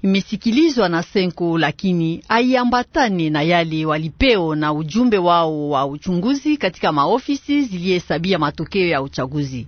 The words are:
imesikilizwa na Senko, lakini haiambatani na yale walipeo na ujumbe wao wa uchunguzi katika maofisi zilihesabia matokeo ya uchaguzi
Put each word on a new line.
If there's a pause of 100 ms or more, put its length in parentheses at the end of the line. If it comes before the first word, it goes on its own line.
imesikilizwa
na
Senko,
lakini
haiambatani
na
yale
walipeo
na
ujumbe
wao
wa
uchunguzi
katika
maofisi
zilihesabia
matokeo
ya
uchaguzi